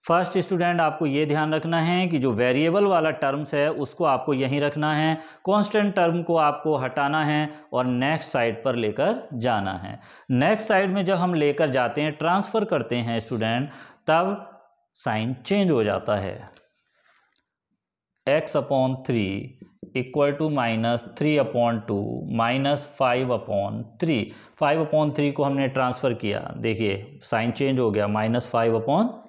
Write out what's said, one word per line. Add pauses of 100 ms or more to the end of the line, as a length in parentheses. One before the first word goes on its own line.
फर्स्ट
स्टूडेंट,
आपको
ये
ध्यान
रखना
है
कि
जो
वेरिएबल
वाला
टर्म्स
है
उसको
आपको
यहीं
रखना
है, (300)
कांस्टेंट
टर्म
को
आपको
हटाना
है (240)
और
नेक्स्ट
साइड
पर
लेकर
जाना
है। (320)
नेक्स्ट
साइड
में
जब
हम
लेकर
जाते
हैं,
ट्रांसफर
करते
हैं
स्टूडेंट, (380)
तब (500)
साइन (120)
चेंज
हो
जाता
है। (1900)
x
upon
three (360)
equal
to
minus (160)
three
upon
two (360)
minus (140)
five
upon (200)
three। (360)
फ़ाइव
upon
थ्री
को
हमने
ट्रांसफर
किया, (180)
देखिए
साइन
चेंज
हो
गया,
माइनस
फ़ाइव
upon (200)